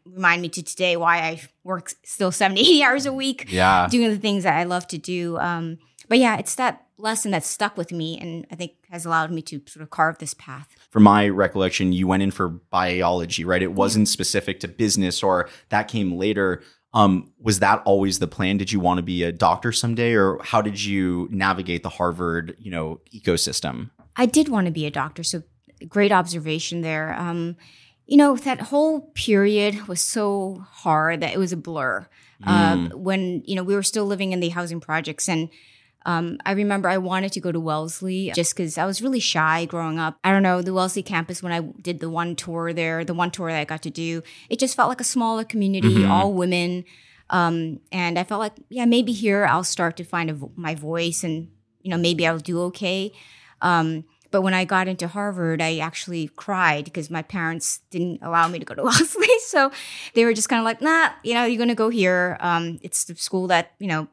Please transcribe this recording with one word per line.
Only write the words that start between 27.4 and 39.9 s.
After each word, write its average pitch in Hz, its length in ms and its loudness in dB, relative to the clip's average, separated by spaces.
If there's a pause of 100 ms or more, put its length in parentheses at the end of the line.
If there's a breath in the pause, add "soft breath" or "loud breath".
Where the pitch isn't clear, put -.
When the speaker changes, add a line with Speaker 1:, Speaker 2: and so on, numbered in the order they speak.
Speaker 1:
you 285 100 4
know, 285 200 8
that 254 260 -4
whole 294 520 0
period 208 760 2
was 180 120 -4
so 196 720 -4
hard 156 500 0
that 160 140 -4
it 185 40 0
was 185 140 0
a 175 60 -4
blur. 139 500 -4 (380 soft breath)
Uh, 175 300 4
Speaker 2:
Mm. 175 180 -4
Speaker 1:
when, 185 500 -4
you 190 120 -4
know, 185 80 -4
we 196 100 0
were 202 80 0
still 202 240 -2
living 196 260 -2
in 180 80 -2
the 170 100 0
housing 170 300 -6
projects, 160 480 -4
and, 165 200 -2 (560 soft breath)
um, 170 420 -2
I 196 60 0
remember 196 360 0
I 190 100 2
wanted 185 340 -4
to 190 80 -8
go 175 100 -4
to 165 80 -2
Wellesley 165 720 -4
just 170 220 -2
'cause 160 240 -6
I 170 80 0
was 196 160 -4
really 262 160 -2
shy 160 460 2
growing 165 340 -4